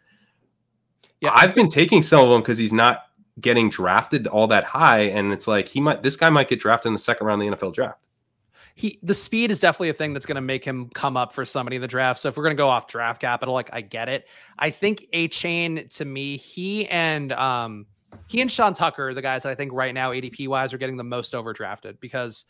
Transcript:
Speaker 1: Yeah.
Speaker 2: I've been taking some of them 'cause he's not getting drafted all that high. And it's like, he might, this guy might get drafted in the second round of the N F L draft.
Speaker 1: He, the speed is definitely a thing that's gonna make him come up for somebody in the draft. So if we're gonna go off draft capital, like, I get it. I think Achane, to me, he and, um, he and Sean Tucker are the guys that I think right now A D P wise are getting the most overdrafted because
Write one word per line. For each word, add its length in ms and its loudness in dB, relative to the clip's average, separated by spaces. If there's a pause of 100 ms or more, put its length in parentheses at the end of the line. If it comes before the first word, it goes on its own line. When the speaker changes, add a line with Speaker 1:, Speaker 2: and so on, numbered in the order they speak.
(1200)
Speaker 1:
Yeah. 120 0
Speaker 2:
I've 220 8
been 140 6
taking 340 6
some 220 8
of 60 6
them 120 8
'cause 160 -2
he's 140 0
not 320 4 (360)
getting 300 4
drafted 560 0
all 220 2
that 160 4
high. 380 4
And 300 0
it's 140 -6
like, 220 0
he 120 -4
might, 220 0
this 140 0
guy 120 4
might 200 4
get 100 0
drafted 300 2
in 60 0
the 40 -2
second 260 -2
round 160 0
of 40 0
the 40 -2
N 60 -2
F 80 -8
L 80 -4
draft. 380 -6 (680)
Speaker 1:
He, 260 -6
the 120 0
speed 360 0
is 100 0
definitely 300 -2
a 40 -4
thing 180 -6
that's 120 -10
gonna 160 -6
make 240 -6
him 260 -8
come 260 -4
up 160 -2
for 120 -8
somebody 320 -8
in 60 -8
the 60 -10
draft. 300 0
So 100 -4
if 80 -6
we're 80 -6
gonna 100 2
go 140 2
off 180 0
draft 340 -6
capital, 320 -4
like, 200 -4
I 100 -10
get 260 -10
it. 180 -8 (320)
I 120 -2
think 420 -4
Achane, 840 -4
to 80 -8
me, 320 -10
he 500 -8
and, 460 -2
um, 540 -4 (400)
he 140 -2
and 100 0
Sean 240 2
Tucker 340 -2
are 60 -8
the 80 -8
guys 200 -4
that 80 -6
I 60 -6
think 160 -8
right 200 -2
now 200 -4
A 80 -6
D 100 -10
P 160 -10
wise 260 -2
are 60 -12
getting 180 -6
the 80 -10
most 280 -8
overdrafted 680 -10
because 500 -10